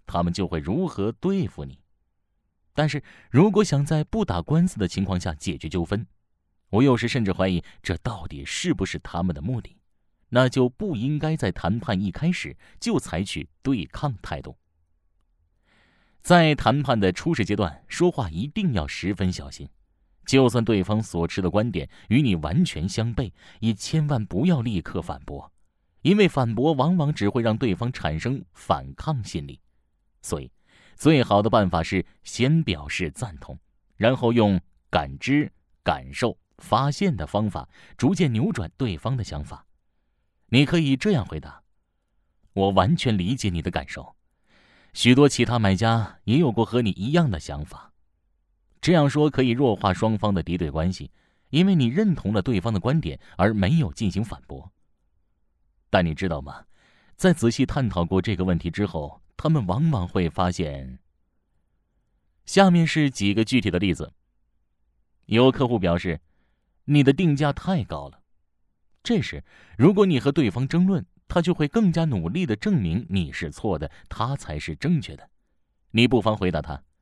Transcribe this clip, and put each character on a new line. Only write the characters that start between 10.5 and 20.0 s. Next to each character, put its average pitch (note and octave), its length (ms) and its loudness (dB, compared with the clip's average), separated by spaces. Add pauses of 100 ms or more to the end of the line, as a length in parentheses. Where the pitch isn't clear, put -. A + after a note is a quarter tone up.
不 F3 280 -4
应 C3+ 240 -2
该 D#3 160 -2
在 G#2 160 -2
谈 F#2+ 260 -2
判 G#2+ 240 -4
一 G2+ 80 -2
开 D3+ 220 -2
始 - 260 -8 (220)
就 A3+ 180 -2
采 E2+ 240 -4
取 D#2+ 260 -8 (140)
对 C3 240 -2
抗 C3+ 380 -8
态 C#2+ 180 -10
度。 - 160 -16 (1600)
在 E3 340 6
谈 C3 260 2
判 B2 180 0
的 F#2+ 120 4
初 E3 220 -2
始 G2 120 0
阶 - 100 -2
段， F#2 320 -4
说 F3 220 2
话 A#2+ 220 -4
一 C#3+ 160 -6
定 F3 260 -2
要 D#2 140 -2
十 - 260 -4
分 F#2 180 -2
小 C#2 200 -10
心， - 180 -16 (560)